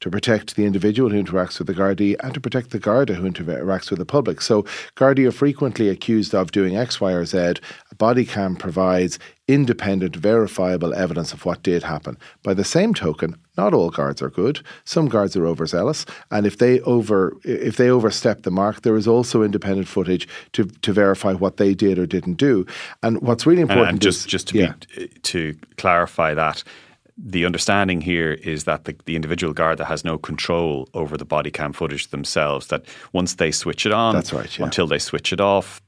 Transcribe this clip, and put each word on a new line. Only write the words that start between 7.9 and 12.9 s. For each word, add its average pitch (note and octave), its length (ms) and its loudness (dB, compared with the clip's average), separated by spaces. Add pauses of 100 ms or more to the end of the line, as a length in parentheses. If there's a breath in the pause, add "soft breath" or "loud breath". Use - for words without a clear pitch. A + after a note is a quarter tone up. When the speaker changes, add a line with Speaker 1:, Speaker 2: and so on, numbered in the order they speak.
Speaker 1:
body A#2+ 300 2
cam F#2+ 300 -4
provides F#2 640 0 (280 loud breath)
independent, G2+ 680 2
verifiable F#2 800 2
evidence E2+ 360 -2
of - 140 -10
what F2 160 -4
did F2 220 0
happen. D2+ 340 -8 (240 loud breath)
By G2 140 0
the G2 80 0
same G3 320 2